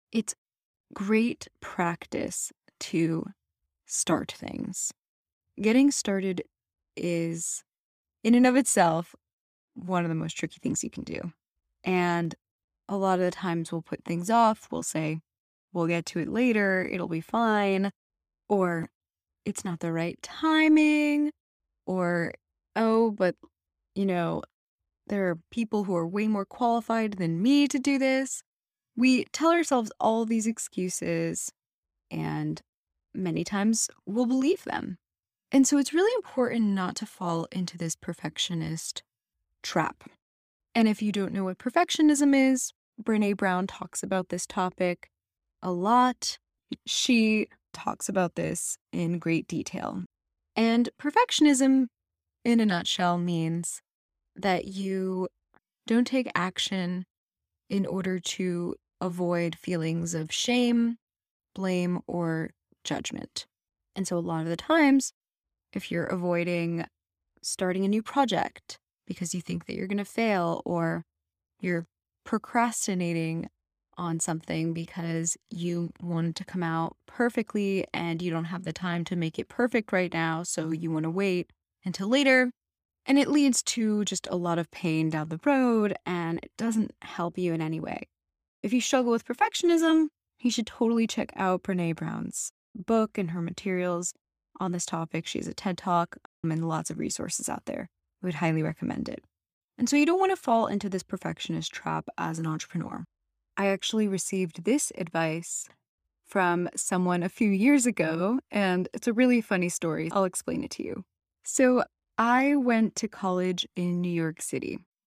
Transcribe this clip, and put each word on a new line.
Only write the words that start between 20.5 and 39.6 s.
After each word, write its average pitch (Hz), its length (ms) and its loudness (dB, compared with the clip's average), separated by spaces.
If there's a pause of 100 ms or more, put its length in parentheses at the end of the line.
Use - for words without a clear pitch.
Or, 175 480 0 (420)
"Oh, 226 360 4
but, 185 240 0 (580)
you 196 100 0
know, 170 380 0 (640)
there 196 240 0
are 170 80 -2 (120)
people 214 340 -2
who 185 120 -2
are 165 100 0
way 208 220 0
more 202 160 0
qualified 233 680 0
than 170 260 -2
me 285 280 6
to 285 100 -2
do 277 200 2
this." 262 440 0 (520)
We 254 380 6
tell 330 200 4
ourselves 285 460 2
all 226 280 2
these 220 200 0
excuses, 175 1040 -4 (600)
and 156 500 -4 (540)
many 170 280 -4
times 208 460 0 (160)
we'll 233 220 0
believe 262 380 0
them. - 340 -6 (520)
And 269 160 6
so 285 120 2
it's 269 160 -2
really 403 200 2
important 240 520 0
not 190 300 0
to 214 100 -8
fall 165 440 -4
into 175 280 -6
this 165 180 -6
perfectionist 160 1080 -6 (600)